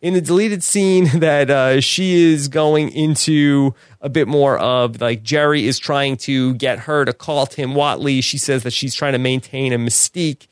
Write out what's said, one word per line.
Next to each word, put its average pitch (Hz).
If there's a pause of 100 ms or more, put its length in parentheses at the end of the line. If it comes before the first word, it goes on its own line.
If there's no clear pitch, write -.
In 175
the 180
deleted 185
scene 190
<laughs> 151
that, 147
uh, 131
she 180 (180)
is 143
going 151
into 147 (280)
a 143
bit 139
more 139
of, 120
like, 117
Jerry 147
is 131
trying 139
to 131
get 123
her 147
to 135
call 143
Tim 131
Whatley. 139
She -
says 131
that 123
she's 135
trying 143
to 127
maintain 131
a 120
mystique. 135